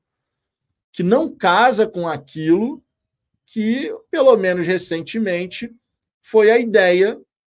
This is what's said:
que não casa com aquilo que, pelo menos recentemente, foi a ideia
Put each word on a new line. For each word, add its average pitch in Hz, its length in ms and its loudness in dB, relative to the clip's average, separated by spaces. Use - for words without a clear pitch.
que 180 120 -6
não 262 320 -2
casa 214 500 2
com 175 220 -6
aquilo 160 760 -4
que, 233 480 -4
pelo 269 280 4
menos 180 280 -2
recentemente, 180 1080 -6
foi 214 280 2
a 233 80 4
ideia 196 640 2